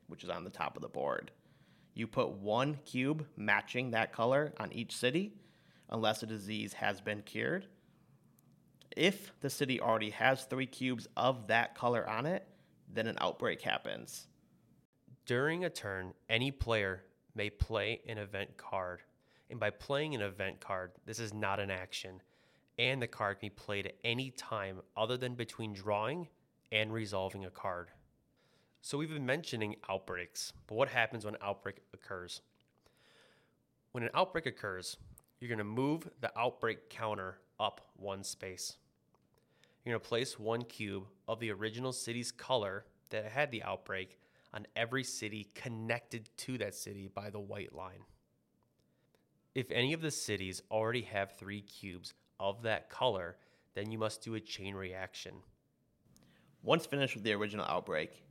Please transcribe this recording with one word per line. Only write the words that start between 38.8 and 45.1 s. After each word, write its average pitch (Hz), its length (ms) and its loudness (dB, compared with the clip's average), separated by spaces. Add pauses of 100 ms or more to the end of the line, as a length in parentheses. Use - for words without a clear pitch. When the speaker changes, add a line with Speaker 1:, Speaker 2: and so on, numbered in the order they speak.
Speaker 2:
You're 120 120 -2
gonna 107 120 0
place 123 320 0
one 113 240 0
cube 98 420 -6 (220)
of 113 140 0
the 113 100 0
original 110 400 -2
city's 117 400 -4
color 104 540 0 (240)
that 107 160 -2
had 135 260 0
the 110 120 -2
outbreak 95 540 -4 (360)
on 104 120 -6 (100)
every 120 280 2
city 107 520 -6